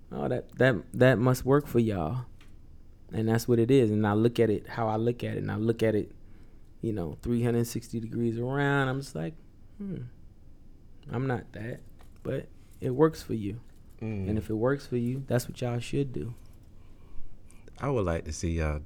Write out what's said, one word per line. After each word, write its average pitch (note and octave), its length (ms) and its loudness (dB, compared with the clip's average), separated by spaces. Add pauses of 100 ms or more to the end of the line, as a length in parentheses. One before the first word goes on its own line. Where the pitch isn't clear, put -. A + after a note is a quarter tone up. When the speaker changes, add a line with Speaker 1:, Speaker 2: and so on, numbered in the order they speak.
(120)
Speaker 1:
"Oh, C#3 180 -4
that, - 280 -4
that, B2 200 6 (160)
that B2 260 6
must B2+ 260 2
work C#3+ 220 4
for - 120 2
y'all." G#2+ 460 0 (880)
And A2+ 160 0
that's A2+ 180 2
what A#2 120 6
it A#2 100 6
is. C3 220 8
And G#2+ 160 4
I G2+ 60 4
look A2+ 260 4
at A2+ 100 6
it - 180 0
how A2+ 200 -2
I A2 80 0
look A#2 280 0
at A2 120 -4
it. G#2 40 -4
And G2+ 120 -4
I G2+ 60 -4
look A2+ 260 2
at A2 120 6
it, - 160 0 (720)
you A2 120 -2
know, E2+ 280 -4
three A#2 220 0
hundred A#2 240 2
sixty A#2 320 -6
degrees A2+ 400 -2
around. C#3 480 2
I'm C3 140 -2
just - 140 -12
like, D#3+ 180 -4 (460)
"Hmm, G3+ 180 -8 (1120)
I'm C3 160 -2
not B2 260 -4
that." G#2+ 280 -10 (420)
But C#3 240 -4 (320)
it B2+ 120 -2
works D#3 300 4
for - 120 -6
you. A2 260 -4 (420)
Speaker 2:
Mm. G#2 280 -4
Speaker 1:
And G#2+ 80 2
if G#2+ 120 -4
it G#2+ 60 0
works C3 320 0
for B2 100 -2
you, B2 300 -2
that's A#2+ 220 0
what - 120 -10
y'all A#2+ 180 -2
should C3+ 340 -2
do. A#2 200 -4 (1500)
Speaker 2:
I C3 100 -2
would A#2+ 160 2
like E2 200 0
to D#2+ 80 -8
see E2+ 180 -2
y'all D#2 340 0